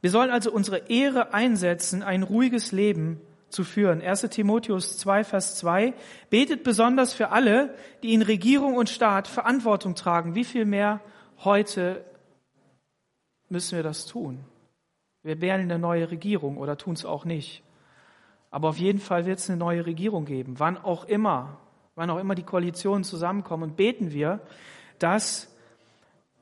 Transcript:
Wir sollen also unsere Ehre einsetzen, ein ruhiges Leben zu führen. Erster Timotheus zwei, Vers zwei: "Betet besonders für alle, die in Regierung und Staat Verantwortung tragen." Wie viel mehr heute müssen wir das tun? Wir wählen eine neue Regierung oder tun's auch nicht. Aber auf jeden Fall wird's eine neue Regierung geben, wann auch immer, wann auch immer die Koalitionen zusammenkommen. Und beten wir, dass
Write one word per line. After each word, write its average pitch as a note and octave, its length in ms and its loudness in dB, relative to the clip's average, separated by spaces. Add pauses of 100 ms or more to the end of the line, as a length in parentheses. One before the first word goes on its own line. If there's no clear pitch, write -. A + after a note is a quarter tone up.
Wir F3 80 2
sollen A#3+ 220 4
also A#3+ 200 0
unsere G3+ 380 -2
Ehre C4 460 2
einsetzen, F#3 640 0
ein F#3+ 220 0
ruhiges A3+ 480 0
Leben E3 500 0 (280)
zu - 140 -4
führen. F3 380 2
Erster G3 300 -2
Timotheus G#3 680 0
zwei, G3 260 2
Vers G3 360 -4
zwei: G3 340 2 (380)
"Betet C4 320 4
besonders B3 500 4
für - 160 -2
alle, A#3+ 460 4 (260)
die A3+ 140 2
in A3 80 6
Regierung A#3+ 500 4
und A#3+ 160 2
Staat G3 380 2
Verantwortung A3 680 0
tragen." E3+ 400 0
Wie A#3 120 0
viel A3+ 200 -2
mehr G#3 360 0 (420)
heute F#3+ 600 0 (1500)
müssen F3+ 260 -6
wir E3 80 -2
das D3+ 240 -8
tun? C#3+ 320 -10 (840)
Wir D#3 180 -8
wählen F#3 300 0
eine E3+ 80 -2
neue E3+ 320 0
Regierung E3 480 -4
oder C#3+ 200 -6
tun's - 280 -8
auch D3 200 -6
nicht. E3 360 -6 (880)
Aber D#3 200 -2
auf D3+ 80 -6
jeden G3 220 2
Fall F3 260 -2
wird's F#3 240 -4
eine F3+ 80 -2
neue E3+ 280 -2
Regierung E3+ 400 -4
geben, C3 320 -8
wann D#3+ 200 0
auch F3 280 -4
immer, D#3+ 520 0 (380)
wann E3 140 -4
auch E3 80 -2
immer G3 160 -4
die F3+ 100 -6
Koalitionen F3+ 600 -2
zusammenkommen. E3+ 600 -4
Und D#3+ 140 -8
beten G#3 340 0
wir, D3+ 280 -2 (580)
dass - 560 -2 (880)